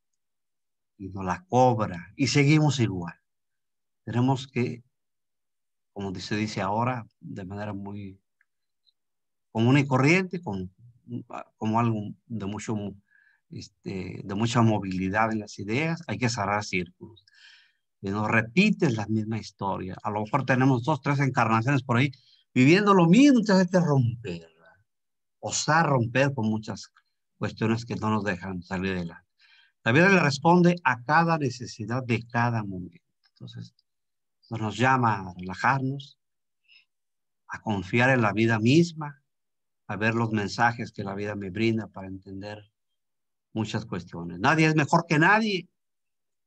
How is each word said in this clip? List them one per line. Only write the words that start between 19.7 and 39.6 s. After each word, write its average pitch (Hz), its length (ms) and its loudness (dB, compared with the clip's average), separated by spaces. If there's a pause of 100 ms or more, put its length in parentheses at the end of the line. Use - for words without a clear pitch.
A 107 80 -6
lo 107 120 -2
mejor 127 240 -2
tenemos 131 380 2
dos, 156 180 -2
tres 139 180 -2
encarnaciones 120 600 0
por 120 160 0
ahí 139 120 2 (440)
viviendo 185 400 6
lo 175 120 6
mismo, 247 340 8
entonces 185 260 4
hay 175 40 -4
que 175 160 4
romper, 117 540 0
¿verdad? - 360 -20 (640)
Osar 151 480 0
romper 131 460 2
con 113 120 -2
muchas 107 440 -6 (480)
cuestiones 110 460 -2
que 104 120 -8
no 104 140 -2
nos 107 140 0
dejan 95 380 -6
salir 95 300 -4
adelante. 87 340 -8 (580)
La 113 80 2
vida 165 180 6
le 185 100 6
responde 170 640 4
a 120 180 0
cada 165 360 2
necesidad 120 640 -6
de 117 220 -2
cada 117 360 -2
momento. 92 400 -12 (280)
Entonces, 58 440 -18 (680)
eso 113 160 -10
nos 104 180 -6
llama 117 520 0
a 90 60 -14
relajarnos, 131 840 -4 (1300)
a - 120 -14
confiar 113 500 0
en 127 100 4
la 107 120 2
vida 113 260 2
misma, 151 640 2 (640)